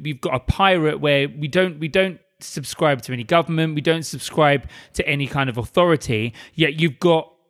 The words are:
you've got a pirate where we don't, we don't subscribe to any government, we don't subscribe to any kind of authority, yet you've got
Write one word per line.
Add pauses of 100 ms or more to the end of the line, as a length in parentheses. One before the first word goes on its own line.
you've
got
a
pirate
where
we
don't,
we
don't (220)
subscribe
to
any
government,
we
don't
subscribe (240)
to
any
kind
of
authority, (180)
yet
you've
got (200)